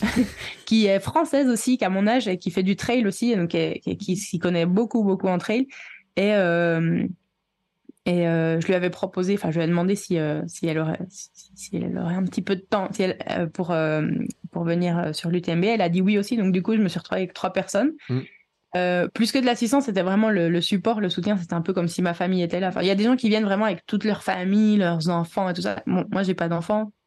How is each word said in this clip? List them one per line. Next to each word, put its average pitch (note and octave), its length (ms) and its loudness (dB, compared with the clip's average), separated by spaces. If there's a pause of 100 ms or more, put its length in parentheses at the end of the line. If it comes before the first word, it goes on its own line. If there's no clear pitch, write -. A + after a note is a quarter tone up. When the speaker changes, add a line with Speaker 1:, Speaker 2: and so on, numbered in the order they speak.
Speaker 1:
<laughs> - 640 -4
Qui A3 200 4
est G3 140 4
française C#4+ 480 2
aussi, B3 280 0
qui A3 80 -2
a F#3 60 0
mon G3 160 2
âge A#3 220 2
et F#3 100 -2
qui F3+ 120 -4
fait F#3+ 120 0
du G3 140 2
trail A#3+ 300 0
aussi. A3+ 300 0
Donc, E3+ 140 0
qui, E3 300 -2
qui, F#3 160 -4
qui F#3 200 -2
s'y G3 220 -6
connaît F3 280 0
beaucoup, A3 360 2
beaucoup F#3+ 260 0
en F3+ 100 2
trail. A#3+ 280 0 (500)
Et, G3+ 180 2
euh, E3+ 720 2 (1000)
et, F3 240 2
euh, E3 320 2
je D#3+ 60 -2
lui F#3 80 2
avais F3+ 160 2
proposé, F#3 440 -2
enfin, F#3 160 -2
je D#3+ 80 0
lui E3 60 0
ai D#3+ 40 0
demandé F3 280 2
si, F3+ 220 -2
euh, D3+ 280 -2
si E3 200 -8
elle D#3+ 120 -2
aurait, D#3+ 200 -2 (100)
si, - 240 -20
si, - 220 -20
si - 220 -12
elle F3+ 220 -4
aurait F3 160 -4
un F#3+ 100 -2
petit F3+ 180 -4
peu G3 120 -2
de F#3 60 -8
temps, F#3+ 320 -4
si G3+ 100 -2
elle, F#3 140 0 (140)
euh, F3 160 -2
pour, E3 240 -6
euh, D#3 360 0 (440)
pour E3+ 140 -4
venir, E3+ 340 0
euh, E3+ 140 -2
sur E3+ 180 -6
l'U F3 100 0
T E3+ 120 -4
M E3+ 80 2
B. F#3 40 2
Elle A3+ 160 2
a F3 80 2
dit F3 120 2
oui G3+ 160 4
aussi. G3+ 200 -2
Donc, F#3+ 160 2
du F#3 100 2
coup, A3 120 0
je G#3+ 60 2
me G3 80 2
suis - 100 -4
retrouvée F#3+ 240 -4
avec F3+ 120 -8
trois F#3+ 180 -4
personnes. G3+ 400 0 (160)
Speaker 2:
Mm. B2+ 120 0 (540)
Speaker 1:
Euh, F3+ 340 2
plus - 240 0
que C#4 60 2
de B3+ 60 2
l'assistance, A#3+ 400 2
c'était F#3+ 180 0
vraiment G#3 280 2
le, E3+ 180 2
le F3 140 2
support, G#3+ 380 0
le F3+ 100 0
soutien. G#3 260 0
C'était F3 180 -4
un E3+ 60 0
peu F#3 140 -2
comme F3 140 0
si F3 120 -4
ma F3 140 0
famille F3+ 280 0
était E3+ 160 -2
là. F#3 100 0
Enfin, F3+ 120 -4
il F3 60 0
y G3 40 4
a G3 40 4
des G3+ 100 2
gens B3+ 120 4
qui A#3+ 120 0
viennent G#3+ 160 2
vraiment G3+ 220 2
avec F3 200 -4
toute G3+ 180 -2
leur G#3 180 -2
famille, G3+ 560 2
leurs E3+ 320 2
enfants F3 400 0
et E3+ 40 -2
tout F3+ 60 -8
ça. G#2 260 -4
Bon, F3+ 240 0
moi, F#3 120 0
j'ai F#3+ 100 0
pas E3+ 160 -2
d'enfants, G#3 420 -2 (160)